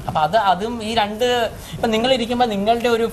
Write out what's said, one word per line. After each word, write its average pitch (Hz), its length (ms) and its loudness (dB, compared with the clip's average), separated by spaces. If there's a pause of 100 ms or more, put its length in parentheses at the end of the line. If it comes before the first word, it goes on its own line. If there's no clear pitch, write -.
അപ്പൊ - 140 -2
അത്, 156 160 2
അതും 214 460 0
ഈ 220 120 -4
രണ്ട്, 226 560 0 (220)
ഇപ്പൊ 196 160 -2
നിങ്ങൾ 226 240 2
ഇരിക്കുമ്പോ 240 340 2
നിങ്ങളുടെ 220 420 0
ഒരു 226 240 2